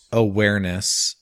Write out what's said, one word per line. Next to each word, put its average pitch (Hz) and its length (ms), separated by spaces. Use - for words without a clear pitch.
awareness, 104 1080